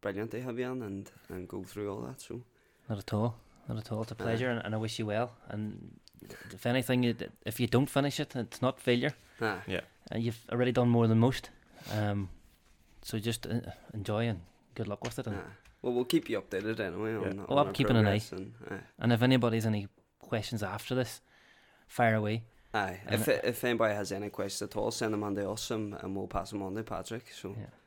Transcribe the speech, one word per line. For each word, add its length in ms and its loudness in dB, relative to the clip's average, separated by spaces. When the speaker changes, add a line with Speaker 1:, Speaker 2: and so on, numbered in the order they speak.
Speaker 1:
brilliant 320 -2
to 100 -4
have 160 -6
you 80 -2
on 160 -4
and, 280 -6
and 200 -8
go 140 -8
through 280 -6
all 120 -6
that. 180 -10
So. 200 -10
Speaker 2:
Not 100 -2
at 160 -8
all. 220 0
Not 100 -4
at 140 -8
all. 100 -2
It's 100 -6
a 20 -8
Speaker 1:
Aye. 100 -10
Speaker 2:
pleasure, 260 0
and, 140 -2
and 100 -2
I 40 0
wish 200 -4
you 80 -2
well. 240 0
And 440 -8
if 140 -6
anything, 380 4
you 80 4
d-, 140 -4
if 140 -4
you 80 2
don't 200 6
finish 300 2
it, 160 -4
it's 280 -4
not 180 0
failure. 320 4
Speaker 1:
Aye. 180 0
Speaker 3:
Yeah. 120 0
Speaker 2:
Uh, 60 -2
you've 220 -2
already 220 2
done 160 6
more 180 6
than 140 8
most. 300 4
Um, 380 0
so 180 -6
just, 260 -4
uh, 140 0
enjoy 320 0
and 140 -2
good 140 -4
luck 160 -6
with 160 -6
it. 80 -4
And 80 -4
Speaker 1:
Aye. 40 -6
Well, 120 0
we'll 100 4
keep 260 2
you 100 0
updated 380 -4
anyway 380 -2
on, 60 -2
Speaker 3:
Yeah. 80 0
Speaker 1:
on 180 -8
Speaker 2:
Well, 100 4
I'm 100 4
Speaker 1:
our 40 -4
Speaker 2:
keeping 240 4
an 100 8
eye. 140 4
Speaker 1:
progress 120 -10
and, 200 -8
aye. 140 -8
Speaker 2:
And 120 4
if 80 6
anybody's 460 6
any 220 0
questions 420 -4
after 320 -4
this, 260 -2
fire 260 4
away. 300 0
Speaker 1:
Aye. 340 -2
Speaker 2:
And 140 2
Speaker 1:
If, 80 2
Speaker 2:
it 160 4
Speaker 1:
if 200 0
anybody 300 4
has 180 -4
any 160 -4
questions 420 -6
at 60 -6
all, 160 0
send 200 0
them 120 0
on 100 0
to 160 0
us 220 -4
and, 220 -4
and 200 -8
we'll 140 -4
pass 220 -4
them 120 -6
on 140 -4
to 80 -4
Patrick. 480 -8
So. 260 -10
Speaker 2:
Yeah. 80 -10